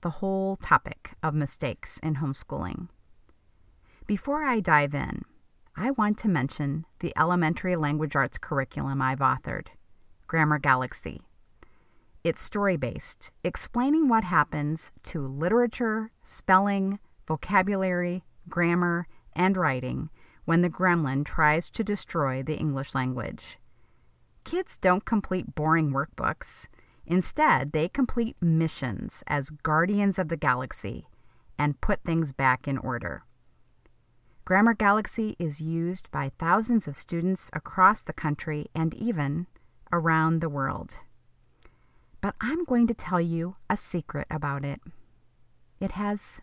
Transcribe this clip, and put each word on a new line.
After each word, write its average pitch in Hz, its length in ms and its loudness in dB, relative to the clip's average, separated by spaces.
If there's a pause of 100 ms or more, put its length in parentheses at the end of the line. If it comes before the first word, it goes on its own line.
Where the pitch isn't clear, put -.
the 170 100 -2
whole 190 460 -2
topic - 640 0
of 156 100 0
mistakes - 720 -4
in 156 140 0
homeschooling. 139 720 -6 (1160)
Before 285 380 -2
I 247 160 0
dive 147 340 4
in, 135 300 -4 (560)
I 226 120 0
want 214 280 2
to - 80 -4
mention 147 600 -2 (140)
the 170 140 -4
elementary 175 600 2
language 151 400 0
arts 135 240 0
curriculum 139 600 -4
I've 131 200 0
authored, 131 480 0 (580)
Grammar 151 320 2
Galaxy. 131 640 -2 (1000)
It's 165 180 0
story-based, 180 880 -2 (140)
explaining 277 680 2
what 226 140 4
happens 156 680 0 (120)
to 143 240 -4
literature, 220 840 0 (140)
spelling, 196 760 2 (300)
vocabulary, 185 960 0 (260)
grammar, 175 560 2 (280)
and 185 220 2
writing 131 540 -2 (360)
when 170 180 4
the 180 60 2
gremlin 160 540 2
tries 156 460 2
to - 140 -4
destroy 151 580 -2
the 143 160 -4
English 135 380 -2
language. - 640 -4 (840)
Kids - 340 -4
don't 185 260 2
complete - 480 -2
boring 156 380 2
workbooks. - 760 -4 (400)
Instead, 175 640 2
they 156 160 2
complete - 540 0
missions 160 840 0
as 143 240 -2
guardians 180 640 2
of 170 120 0
the 165 80 -2
galaxy 127 680 -2 (480)
and 147 260 0
put - 220 2
things 160 300 0
back 131 340 2
in 135 120 -2
order. 113 440 -6 (1200)
Grammar 208 320 4
Galaxy 214 640 0
is 156 200 -4
used 165 500 -4
by 139 300 -4
thousands 220 480 2
of 139 80 -6
students 170 560 -2
across - 500 4
the - 120 -6
country 151 600 -4
and 165 200 0
even 165 520 -2 (460)
around 165 480 4
the 165 80 -2
world. 139 480 -4 (1300)
But 196 180 -2
I'm 302 240 -2
going 240 240 4
to 233 60 0
tell 175 260 -2
you 170 360 -2 (140)
a 202 60 0
secret - 560 -4
about 143 320 -2
it. 139 160 -6 (1000)
It 190 100 -2
has 208 520 -4